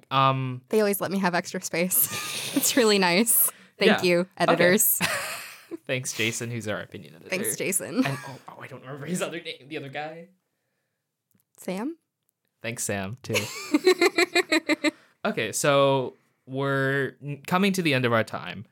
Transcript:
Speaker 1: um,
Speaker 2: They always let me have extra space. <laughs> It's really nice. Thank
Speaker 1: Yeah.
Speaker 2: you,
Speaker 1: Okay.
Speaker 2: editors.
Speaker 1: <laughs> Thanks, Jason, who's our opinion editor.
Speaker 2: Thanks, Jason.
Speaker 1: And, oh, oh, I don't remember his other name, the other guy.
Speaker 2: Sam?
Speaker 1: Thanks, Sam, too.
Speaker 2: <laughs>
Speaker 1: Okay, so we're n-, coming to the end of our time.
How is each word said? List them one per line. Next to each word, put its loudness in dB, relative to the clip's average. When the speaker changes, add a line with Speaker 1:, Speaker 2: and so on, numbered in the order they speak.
Speaker 1:
um, 2
Speaker 2:
They 2
always 2
let -4
me -2
have 0
extra -4
space. -2
<laughs> -2
It's 0
really 6
nice. 4
Thank 4
Speaker 1:
Yeah. -
Speaker 2:
you, 4
Speaker 1:
Okay. -2
Speaker 2:
editors. 4
Speaker 1:
<laughs> -8
Thanks, -4
Jason, -2
who's -8
our -4
opinion -16
editor. -20
Speaker 2:
Thanks, -4
Jason. -2
Speaker 1:
And, -2
oh, -14
oh, -18
I -16
don't -18
remember -14
his -4
other -6
name, -14
the -10
other -12
guy. -10
Speaker 2:
Sam? -8
Speaker 1:
Thanks, -8
Sam, -6
too. -4
Speaker 2:
<laughs> 2
Speaker 1:
Okay, -2
so 4
we're 0
n-, -10
coming 2
to 0
the 4
end 2
of 2
our 4
time. -10